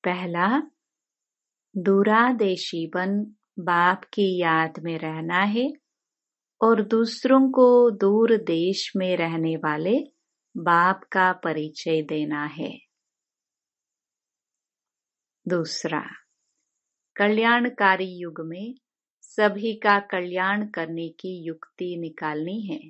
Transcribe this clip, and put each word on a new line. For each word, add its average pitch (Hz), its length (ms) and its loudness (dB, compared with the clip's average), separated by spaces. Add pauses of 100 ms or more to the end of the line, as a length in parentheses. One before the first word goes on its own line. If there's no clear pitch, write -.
पहला, 180 440 -2 (1300)
दूरादेशी 196 1120 2
बन 190 320 -2 (400)
बाप 175 440 2 (100)
की 202 240 2
याद 160 420 0
में 165 200 -6
रहना 165 460 -4
है 240 260 0 (880)
और 220 220 4
दूसरों 226 560 2 (100)
को 247 440 6
दूर 214 440 4
देश 175 580 -2
में 185 220 0
रहने 165 400 -2
वाले 156 400 -2 (580)
बाप 175 560 2
का 185 220 2
परिचय 160 680 -4
देना 151 480 -4
है। 151 220 -10 (2750)
दूसरा, 160 560 -4 (1120)
कल्याणकारी 214 1000 2
युग 170 280 -12
में 190 280 -12 (480)
सभी 208 540 0
का 202 240 2 (120)
कल्याण 185 560 -2
करने 165 440 -6
की 185 240 -12 (100)
युक्ति 175 540 -10
निकालनी 160 640 -6
है। 170 180 -8 (100)